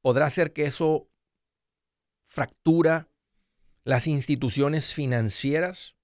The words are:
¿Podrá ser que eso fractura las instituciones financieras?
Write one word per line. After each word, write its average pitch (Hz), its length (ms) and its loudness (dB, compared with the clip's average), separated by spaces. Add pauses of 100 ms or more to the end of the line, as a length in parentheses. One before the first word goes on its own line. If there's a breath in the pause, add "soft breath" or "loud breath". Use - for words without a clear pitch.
¿Podrá 135 300 2
ser 160 220 0
que 151 120 -2
eso 156 460 0 (1120)
fractura 160 840 0 (720)
las 123 240 0
instituciones 139 880 -2
financieras? 139 1080 -4